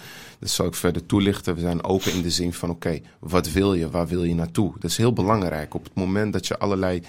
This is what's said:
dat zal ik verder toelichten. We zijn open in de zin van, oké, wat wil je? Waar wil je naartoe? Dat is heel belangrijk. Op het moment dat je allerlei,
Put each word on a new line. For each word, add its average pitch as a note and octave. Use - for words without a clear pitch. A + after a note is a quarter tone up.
dat G2+
zal -
ik E2+
verder F2
toelichten. G2
We E2
zijn F2
open F#2+
in F#2
de E2+
zin F2
van, E2+
oké, E2+
wat E2
wil G2
je? E2
Waar E2+
wil F2+
je E2+
naartoe? E2
Dat F2
is -
heel A#2
belangrijk. F2+
Op E2
het -
moment F#2+
dat F#2
je -
allerlei, F#2